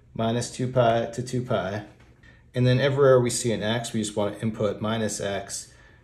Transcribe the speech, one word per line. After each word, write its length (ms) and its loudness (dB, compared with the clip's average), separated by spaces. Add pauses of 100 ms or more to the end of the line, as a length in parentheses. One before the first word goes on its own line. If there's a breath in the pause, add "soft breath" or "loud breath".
(140)
minus 360 -2
two 220 -6
pi 360 2
to 140 -8
two 200 -4
pi. 420 -4 (720 soft breath)
And 100 2
then 140 4
everywhere 400 6
we 100 2
see 220 -2
an 100 -2
x, 300 -2
we 100 -2
just 140 -6
wanna 260 -2
input 380 -2
minus 400 -4
x. 540 -8 (300 soft breath)